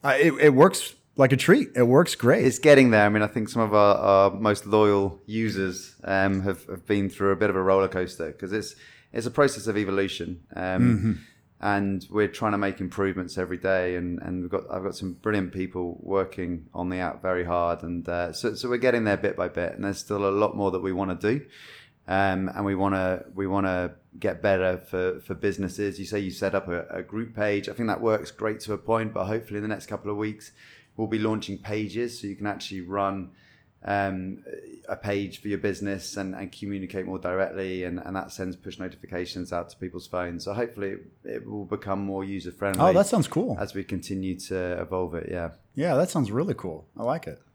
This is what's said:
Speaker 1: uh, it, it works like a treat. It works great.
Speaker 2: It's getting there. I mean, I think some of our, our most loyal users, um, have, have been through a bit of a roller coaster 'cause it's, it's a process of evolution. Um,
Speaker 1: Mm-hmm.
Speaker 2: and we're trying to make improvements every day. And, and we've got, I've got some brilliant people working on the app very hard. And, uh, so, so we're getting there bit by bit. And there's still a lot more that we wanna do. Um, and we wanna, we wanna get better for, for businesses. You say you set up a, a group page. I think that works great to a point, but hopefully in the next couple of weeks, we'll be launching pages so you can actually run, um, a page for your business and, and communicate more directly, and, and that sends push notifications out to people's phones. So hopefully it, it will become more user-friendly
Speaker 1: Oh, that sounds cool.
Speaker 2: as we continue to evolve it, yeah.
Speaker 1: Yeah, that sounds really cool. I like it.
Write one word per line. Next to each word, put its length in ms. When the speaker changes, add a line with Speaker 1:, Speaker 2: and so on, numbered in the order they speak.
Speaker 1:
uh, 160
it, 140
it 200
works 400
like 160
a 40
treat. 380
It 80
works 320
great. 300
Speaker 2:
It's 160
getting 320
there. 120
I 40
mean, 160
I 20
think 220
some 120
of 140
our, 220
our 340
most 360
loyal 600
users, 760
um, 380
have, 240
have 200
been 240
through 220
a 40
bit 140
of 60
a 60
roller 260
coaster 440
'cause 200
it's, 240
it's 140
a 60
process 340
of 100
evolution. 640
Um, 80
Speaker 1:
Mm-hmm. 320
Speaker 2:
and 480
we're 200
trying 240
to 60
make 220
improvements 560
every 220
day. 380
And, 260
and 200
we've 80
got, 200
I've 140
got 100
some 200
brilliant 380
people 500
working 680
on 160
the 100
app 220
very 240
hard. 380
And, 260
uh, 240
so, 220
so 140
we're 80
getting 260
there 140
bit 200
by 120
bit. 240
And 120
there's 140
still 260
a 60
lot 260
more 140
that 120
we 100
wanna 240
do. 240
Um, 480
and 100
we 120
wanna, 480
we 140
wanna 480
get 200
better 380
for, 420
for 140
businesses. 640
You 80
say 140
you 100
set 240
up 140
a, 220
a 120
group 320
page. 340
I 40
think 160
that 120
works 300
great 300
to 140
a 40
point, 340
but 120
hopefully 340
in 40
the 60
next 180
couple 260
of 40
weeks, 360
we'll 100
be 120
launching 400
pages 640
so 60
you 80
can 120
actually 340
run, 500
um, 580
a 80
page 440
for 80
your 100
business 580
and, 180
and 160
communicate 560
more 140
directly, 640
and, 160
and 160
that 160
sends 240
push 240
notifications 720
out 180
to 60
people's 320
phones. 360
So 100
hopefully 340
it, 120
it 220
will 200
become 380
more 200
user-friendly 580
Speaker 1:
Oh, 100
that 140
sounds 220
cool. 320
Speaker 2:
as 140
we 100
continue 560
to 400
evolve 340
it, 160
yeah. 200
Speaker 1:
Yeah, 180
that 160
sounds 220
really 220
cool. 340
I 60
like 240
it. 120